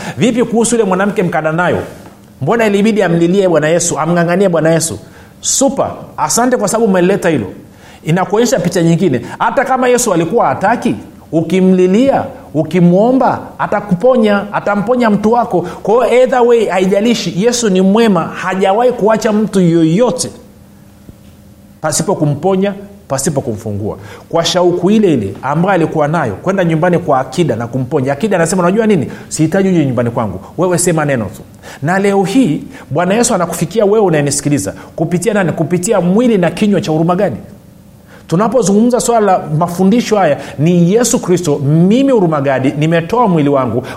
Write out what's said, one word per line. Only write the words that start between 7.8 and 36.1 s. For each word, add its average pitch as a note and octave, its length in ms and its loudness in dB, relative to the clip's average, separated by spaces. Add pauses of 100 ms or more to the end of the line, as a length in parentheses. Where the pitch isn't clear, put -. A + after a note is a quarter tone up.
Inakuonyesha F#3+ 540 0
picha E3+ 240 -2
nyingine. E3 380 2 (180)
Hata A#3+ 260 0
kama B3+ 220 0
Yesu A#3+ 260 0
alikuwa E3+ 340 0
hataki, F#3 480 0 (360)
ukimlilia, F#3 920 2 (300)
ukimwomba, F3+ 840 2 (200)
atakuponya, G#3 840 0 (100)
atamponya G#3 560 0
mtu G#3 220 2
wako. A3+ 300 0 (220)
Kwa G3 100 0 (140)
hiyo, A#3+ 140 4
either B3+ 200 2
way, A#3 260 4
haijalishi, F#3+ 800 0
Yesu A#3 240 0
ni F#3 120 2
mwema, G3 420 4
hajawahi F#3+ 680 0
kuacha A3 420 0
mtu G#3 280 0
yoyote E3+ 680 2 (1500)
pasipo D#3 340 -2
kumponya, F#3 580 0 (340)
pasipo C#3 340 -2
kumfungua. G#2 560 -6 (320)
Kwa E3 160 -2
shauku F3+ 460 0
ile G#3 220 4
ile G2+ 280 -2
ambayo E3 340 0
alikuwa D#3 320 0
nayo D3 280 -2
kwenda F#3+ 280 -2
nyumbani E3 360 0
kwa C3+ 200 0
akida C3 360 -2
na A2+ 120 -6
kumponya. C3 460 -4
Akida G3+ 240 -2
anasema, E3+ 260 0
"Unajua G#3 240 0
nini? F3 240 0 (180)
Sihitaji F#3+ 400 0
uje E3+ 160 2
nyumbani A#2+ 240 0
kwangu. G#2 300 -4 (180)
Wewe F3+ 200 0
sema D#3+ 280 0
neno B2+ 200 -2
tu." - 160 -12 (400)
Na F3+ 180 -2
leo G3 240 2
hii E3+ 400 0 (260)
Bwana F3+ 240 0
Yesu A#3 220 0
anakufikia F3 500 -2
wewe G#3+ 140 2
unayenisikiliza. D3 760 0 (220)
Kupitia F3 380 -2
nani? F#3+ 180 0
Kupitia F3+ 500 -2
mwili G#3+ 360 2